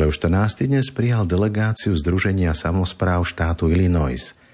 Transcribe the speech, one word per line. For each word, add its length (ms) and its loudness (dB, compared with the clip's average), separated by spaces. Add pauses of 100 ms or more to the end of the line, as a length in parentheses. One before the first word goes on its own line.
Leo 80 4
štrnásty 560 0
dnes 240 0
prijal 400 0
delegáciu 640 0
Združenia 640 0
samospráv 680 0
štátu 460 -2
Illinois. 640 0 (200)